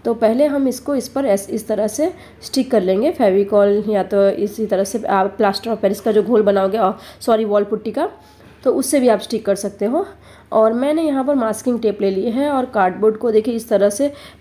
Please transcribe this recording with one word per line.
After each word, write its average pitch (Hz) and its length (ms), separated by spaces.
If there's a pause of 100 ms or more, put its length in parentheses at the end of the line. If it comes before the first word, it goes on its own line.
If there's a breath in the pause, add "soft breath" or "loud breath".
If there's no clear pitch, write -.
तो 233 80
पहले 233 320
हम 277 220
इसको 262 280
इस 254 140
पर 277 160
ऐस-, 196 240
इस 220 180
तरह 214 200
से 311 260 (280 loud breath)
स्टिक 254 300
कर 220 100
लेंगे, 190 300
फेविकॉल 202 760
या 208 160
तो 196 260
इसी 208 360
तरह 196 180
से 214 260
आप 196 280
plaster 202 300
of 226 100
Paris 196 220
का 226 120
जो 214 120
घोल 214 180
बनाओगे, 196 360
अ, 202 140 (300 loud breath)
सॉरी, 226 240
वॉल 208 180
पुट्टी 214 280
का, 311 180 (540 loud breath)
तो 254 100
उससे 277 260
भी 254 80
आप 208 120
स्टिक 220 260
कर 202 100
सकते 202 300
हो। 302 200 (460 loud breath)
और 220 220
मैंने 294 280
यहाँ 277 220
पर 285 120
मास्किंग 226 440
टेप 208 220
ले 196 100
ली 196 200
है 277 180
और 262 160
कार्डबोर्ड 208 520
को 240 140
देखिए, 220 220
इस 226 160
तरह 202 200
से 277 240 (280 loud breath)